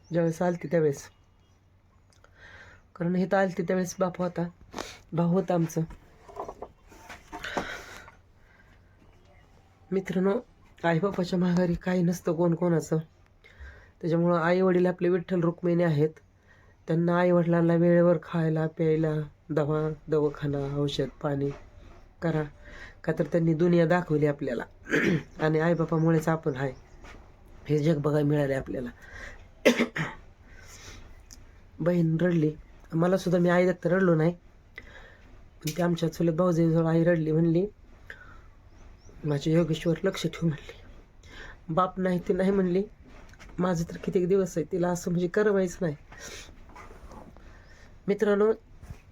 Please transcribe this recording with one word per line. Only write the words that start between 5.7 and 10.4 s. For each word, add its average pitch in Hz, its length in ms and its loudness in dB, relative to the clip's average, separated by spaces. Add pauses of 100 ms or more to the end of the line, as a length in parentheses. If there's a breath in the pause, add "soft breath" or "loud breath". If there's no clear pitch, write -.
मित्रांनो, 190 480 0 (440)